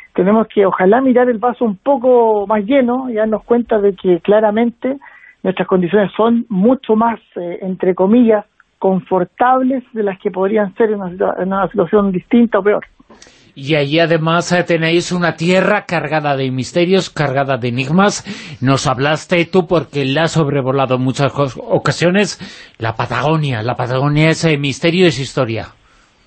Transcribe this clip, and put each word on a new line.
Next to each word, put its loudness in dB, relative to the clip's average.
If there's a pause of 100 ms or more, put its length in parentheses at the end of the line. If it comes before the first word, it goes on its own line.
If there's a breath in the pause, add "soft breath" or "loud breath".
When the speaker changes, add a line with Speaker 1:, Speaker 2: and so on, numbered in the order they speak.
(140 loud breath)
Speaker 1:
tenemos 2
que 2
ojalá 4
mirar 4
el -2
vaso -2
un -2
poco 2
más 0
lleno 0
y -6
darnos -2
cuenta 0
de 2
que 0
claramente 0 (440 loud breath)
nuestras -2
condiciones 0
son 2
mucho 2
más, 0 (160)
eh, -8
entre -2
comillas, 2 (320)
confortables 0
de -4
las -4
que -4
podrían -2
ser 2
en -4
una -8
situa-, -2
en -4
una -2
situación 0
distinta 2
o -4
peor. 0 (760 soft breath)
Speaker 2:
Y -2
allí 2
además, 0
eh, 2
tenéis 0
una -2
tierra 0
cargada -2
de -2
misterios, 0
cargada -2
de -4
enigmas. 0 (380 loud breath)
Nos 0
hablaste -2
tú, 0
porque -2
la 0
has 0
sobrevolado 0
en 0
muchas -2
cos-, -4
ocasiones, 0 (400 loud breath)
la -4
Patagonia. -2
La -4
Patagonia 0
es, 0
eh, 2
misterio, 0
es 0
historia. -4 (600 soft breath)